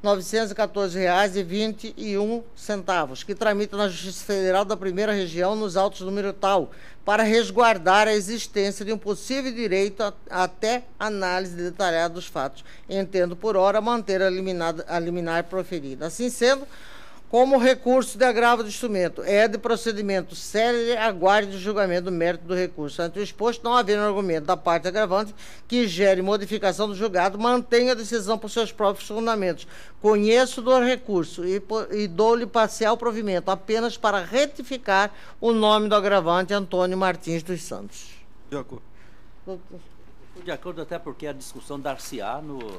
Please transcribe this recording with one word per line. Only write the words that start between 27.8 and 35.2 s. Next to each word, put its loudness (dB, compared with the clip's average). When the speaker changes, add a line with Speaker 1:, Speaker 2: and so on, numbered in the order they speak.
Speaker 1:
a 2
decisão -2
por -8
seus -2
próprios 0
fundamentos. -2
Conheço 4
do 6
recurso 0
e 0
po-, -4
e 0
dou-lhe 4
parcial 2
provimento, -2
apenas 0
para 2
retificar 0